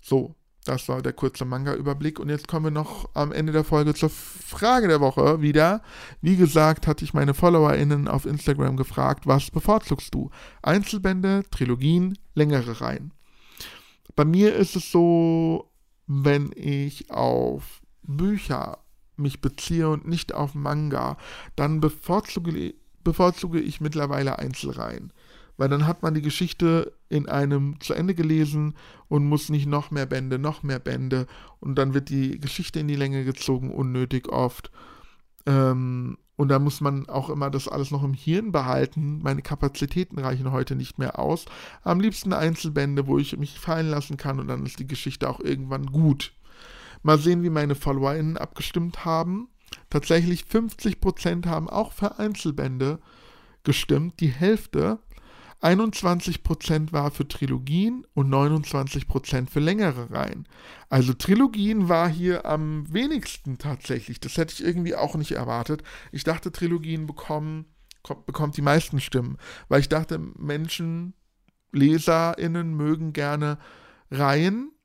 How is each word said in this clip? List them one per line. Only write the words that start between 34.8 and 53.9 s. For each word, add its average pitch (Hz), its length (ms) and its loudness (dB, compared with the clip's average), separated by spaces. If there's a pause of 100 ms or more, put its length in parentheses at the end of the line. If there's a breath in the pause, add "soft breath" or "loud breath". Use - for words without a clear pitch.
Ähm, 127 720 0 (180)
und 143 120 2
da 139 100 4
muss 143 220 0
man 139 280 -2
auch 135 220 -4
immer 143 200 -2
das 135 160 -4
alles 139 240 -4
noch 143 140 -2
im 139 100 -2
Hirn 185 380 -2
behalten, 143 720 0
meine 139 200 -2
Kapazitäten 143 760 -4
reichen 131 340 -2
heute 131 240 -2
nicht 131 220 -8
mehr 131 200 -4
aus. 160 280 -2 (360 loud breath)
Am 180 180 2
liebsten 202 320 0
Einzelbände, 143 720 0
wo 139 120 2
ich 143 180 -2
mich 143 220 -8
fallen 165 300 -2
lassen 147 280 -4
kann 135 220 -6
und 139 100 -6
dann 131 180 -6
ist - 120 -12
die 131 80 -8
Geschichte 135 440 -6
auch 127 100 -8
irgendwann 135 460 -4
gut. 139 480 2 (680 loud breath)
Mal 151 160 6
sehen, 175 240 4
wie 175 80 2
meine 147 240 0
FollowerInnen 143 640 -2
abgestimmt - 680 -6
haben. 175 440 -2 (420 loud breath)
Tatsächlich 170 540 2
fünfzig 220 560 0
Prozent 175 460 0
haben 160 220 -2
auch 214 240 -2
für - 260 -4
Einzelbände 143 840 -2 (640 soft breath)
gestimmt, 147 560 0